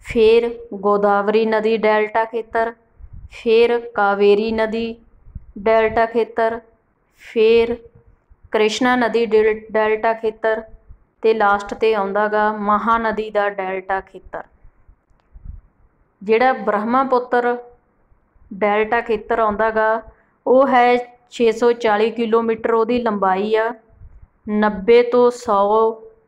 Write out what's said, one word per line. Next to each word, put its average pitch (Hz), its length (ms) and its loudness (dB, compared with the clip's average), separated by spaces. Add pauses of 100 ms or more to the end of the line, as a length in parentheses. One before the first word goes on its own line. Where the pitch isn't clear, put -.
ਫਿਰ 233 600 2 (140)
ਗੋਦਾਵਰੀ 202 720 0
ਨਦੀ 220 300 0
ਡੈਲਟਾ 214 480 0
ਖੇਤਰ, 226 500 -6 (560)
ਫਿਰ 233 640 0
ਕਾਵੇਰੀ 202 580 2
ਨਦੀ 226 440 -4 (640)
ਡੈਲਟਾ 220 480 2
ਖੇਤਰ, 226 540 -2 (560)
ਫਿਰ 233 720 0 (600)
ਕ੍ਰਿਸ਼ਨਾ 220 460 0
ਨਦੀ 233 300 0
ਡੈਲ-, 214 460 0
ਡੈਲਟਾ 220 400 0
ਖੇਤਰ 220 500 -4 (600)
ਤੇ 220 120 4
last 208 400 0
'ਤੇ 220 200 0
ਆਉਂਦਾ 202 340 0
ਗਾ 214 240 0
ਮਹਾਨਦੀ 214 760 -2
ਦਾ 202 200 0
ਡੈਲਟਾ 190 500 -6
ਖੇਤਰ। - 420 -16 (1800)
ਜਿਹੜਾ 226 300 2
ਬ੍ਰਹਮਾਪੁੱਤਰ 240 1080 -2 (960)
ਡੈਲਟਾ 214 460 0
ਖੇਤਰ 226 380 -4
ਆਉਂਦਾ 220 320 0
ਗਾ, 220 320 -2 (440)
ਉਹ 262 220 4
ਹੈ 247 500 2 (120)
ਛੇ 226 220 0
ਸੌ 240 200 2
ਚਾਲੀ 226 380 0
ਕਿਲੋਮੀਟਰ 226 640 -2
ਉਹਦੀ 226 280 0
ਲੰਬਾਈ 202 520 0
ਆ, 226 200 0 (720)
ਨੱਬੇ 214 540 2
ਤੋਂ 240 280 2
ਸੌ 220 720 0 (260)